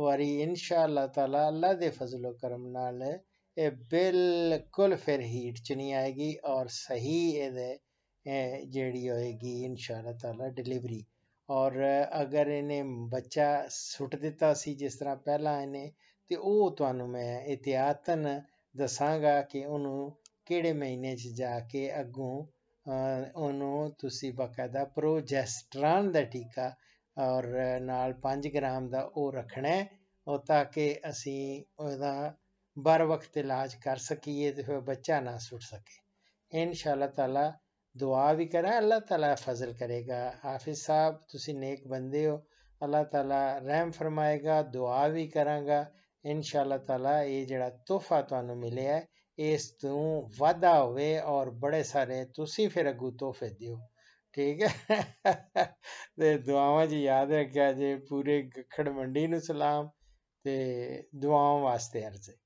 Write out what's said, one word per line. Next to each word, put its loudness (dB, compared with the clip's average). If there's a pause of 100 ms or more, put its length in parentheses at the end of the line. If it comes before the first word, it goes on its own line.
ਵਾਰੀ। 2
ਇਨਸ਼ਾ 2
ਅੱਲਾਹ 2
ਤਾਲਾ, 2
ਅੱਲਾ 2
ਦੇ 2
ਫਜ਼ਲ -6
ਕਰਮ -6
ਨਾਲ -4 (400)
ਇਹ 2
ਬਿਲਕੁਲ 2
ਫਿਰ 0
ਹੀਟ -6
'ਚ -8
ਨਹੀਂ -4
ਆਏਗੀ -2
ਔਰ 0
ਸਹੀ -2
ਇਹਦੇ, -4 (480)
ਇਹ -4
ਜਿਹੜੀ -2
ਹੋਏਗੀ -4
ਇਨਸ਼ਾ -8
ਅੱਲਾਹ -8
ਤਾਲਾ -8
ਡਿਲੀਵਰੀ। -6 (460)
ਔਰ 2 (500)
ਅਗਰ 2
ਇਹਨੇ -2
ਬੱਚਾ 0
ਸੁੱਟ -8
ਦਿੱਤਾ 2
ਸੀ -6
ਜਿਸ -6
ਤਰ੍ਹਾਂ -4
ਪਹਿਲਾਂ 0
ਇਹਨੇ, -8 (360)
ਤੇ 0
ਉਹ 4
ਤੁਹਾਨੂੰ 0
ਮੈਂ -4
ਇਹਤਿਆਤਨ 0 (340)
ਦੱਸਾਂਗਾ 2
ਕਿ -6
ਉਹਨੂੰ -4 (300)
ਕਿਹੜੇ 0
ਮਹੀਨੇ -4
'ਚ -10
ਜਾ -4
ਕੇ -6
ਅੱਗੋਂ, -8
ਅਹ, -6
ਉਹਨੂੰ -2
ਤੁਸੀਂ -6
ਬਾਕਾਇਦਾ -4
ਪ੍ਰੋਜੈਸਟਰਾਨ 0
ਦਾ 4
ਟੀਕਾ -6 (440)
ਔਰ 0 (240)
ਨਾਲ -2
ਪੰਜ -4
ਗ੍ਰਾਮ -2
ਦਾ -4
ਉਹ -2
ਰੱਖਣਾ -4
ਹੈ, 0 (400)
ਉਹ 0
ਤਾਂ 4
ਕਿ 0
ਅਸੀਂ -8 (140)
ਉਹਦਾ -4 (440)
ਬਰ 6
ਵਕਤ 0
ਇਲਾਜ -2
ਕਰ -2
ਸਕੀਏ -4
ਤੇ -6
ਫਿਰ -4
ਬੱਚਾ -2
ਨਾ -6
ਸੁੱਟ -12
ਸਕੇ। -18 (600)
ਇਨਸ਼ਾ -2
ਅੱਲਾਹ 0
ਤਾਲਾ 0 (440)
ਦੁਆ 4
ਵੀ 2
ਕਰਾਂ, 2
ਅੱਲਾਹ 4
ਤਾਲਾ 2
ਫਜ਼ਲ -4
ਕਰੇਗਾ। -4
ਹਾਫਿਜ਼ -6
ਸਾਹਿਬ, 4
ਤੁਸੀਂ -10
ਨੇਕ -6
ਬੰਦੇ -2
ਹੋ, 0 (420)
ਅੱਲਾਹ 2
ਤਾਲਾ 0
ਰਹਿਮ 0
ਫਰਮਾਏਗਾ। 0
ਦੁਆ 2
ਵੀ -2
ਕਰਾਂਗਾ 0 (320)
ਇਨਸ਼ਾ 0
ਅੱਲਾਹ 0
ਤਾਲਾ 0
ਇਹ -2
ਜਿਹੜਾ -2 (180)
ਤੋਹਫਾ 2
ਤੁਹਾਨੂੰ -4
ਮਿਲਿਆ -2
ਹੈ, -4 (320)
ਇਸ 0
ਤੋਂ -2
ਵਾਧਾ 6
ਹੋਵੇ 0
ਔਰ 0
ਬੜੇ 0
ਸਾਰੇ -2
ਤੁਸੀਂ -2
ਫਿਰ 2
ਅੱਗੋਂ -4
ਤੋਹਫੇ -6
ਦਿਓ, -10 (540)
ਠੀਕ 0
ਹੈ? 2 (260)
<laughs> 0 (420)
ਤੇ 6
ਦੁਆਵਾਂ 4
'ਚ 0
ਯਾਦ 4
ਰੱਖਿਆ 4
ਜੇ। 0
ਪੂਰੇ 0 (140)
ਗੱਖੜ -4
ਮੰਡੀ -2
ਨੂੰ 0
ਸਲਾਮ 0 (560)
ਤੇ -2 (120)
ਦੁਆਵਾਂ 4
ਵਾਸਤੇ -2
ਅਰਜ਼ -14
ਹੈ। -20 (120)